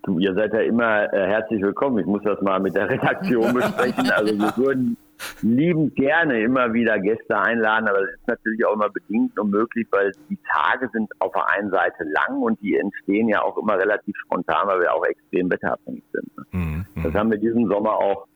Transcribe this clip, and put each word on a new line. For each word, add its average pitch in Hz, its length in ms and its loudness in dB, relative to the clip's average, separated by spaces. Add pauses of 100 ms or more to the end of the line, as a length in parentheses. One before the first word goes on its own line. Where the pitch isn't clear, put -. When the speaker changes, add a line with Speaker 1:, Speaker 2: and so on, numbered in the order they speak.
Speaker 1:
Du, 90 140 -2
ihr 95 160 0
seid 104 180 0
ja 110 80 2
immer, 107 540 2
äh, 95 140 2
herzlich 107 340 0
willkommen. 113 360 0
Ich 87 60 0
muss 101 200 -2
das 101 180 0
mal 95 180 2
mit 95 140 -2
der 98 160 0
Redaktion 131 640 0
Speaker 2:
<laughs> - 0 -
Speaker 1:
besprechen. 226 560 0
Also 104 280 0
wir 104 180 0
würden 127 420 0 (420)
liebend 151 560 2
gerne 139 460 2
immer 123 320 2
wieder 113 240 2
Gäste 107 400 0
einladen, 110 500 2
aber 98 120 2
das 95 100 -2
ist - 180 -8
natürlich 110 380 -2
auch 101 80 2
immer 104 160 0
bedingt 113 480 -2
und 104 120 -2
möglich, 113 420 0
weil 98 200 2 (160)
die 101 100 -6 (140)
Tage 98 400 0
sind 110 180 -4 (100)
auf 90 120 -2
der 92 200 0
einen 101 180 -2
Seite 90 340 0
lang 78 380 -2
und 113 180 0
die 92 160 0
entstehen 104 540 0
ja 95 100 2
auch 98 160 -2
immer 104 220 0
relativ 104 360 -2 (120)
spontan, 85 400 0
weil 92 140 0
wir 76 140 2
auch 85 120 0
extrem - 440 -2
wetterabhängig 64 520 -4 (100)
sind, - 240 -8
ne? - 140 -16
Speaker 2:
Mhm, 87 440 -4
mhm. 87 80 -6
Speaker 1:
Das 82 120 -2
haben 110 160 2
wir 107 80 0
diesen 113 320 2
Sommer 104 240 0
auch 98 420 0